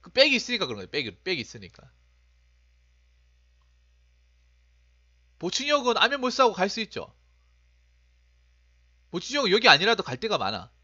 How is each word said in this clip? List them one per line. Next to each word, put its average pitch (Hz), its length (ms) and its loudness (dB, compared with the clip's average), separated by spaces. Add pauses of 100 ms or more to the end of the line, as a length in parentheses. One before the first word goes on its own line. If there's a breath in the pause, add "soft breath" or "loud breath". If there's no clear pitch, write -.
그 - 100 -20
백이 277 260 4
있으니까 214 300 -4
그런 120 120 -8
거예요. 92 120 -12
백이, 117 320 -8
백이 185 180 -6
있으니까. - 500 -16 (3500)
보충역은 247 580 0
안면 262 240 2
몰수하고 247 340 2
갈 185 140 0
수 226 140 -6
있죠. - 320 -12 (2000)
보충역은 233 400 -2
여기 226 180 6
아니라도 180 340 6
갈 127 160 -6
데가 208 200 -4
많아. 98 320 -6 (140)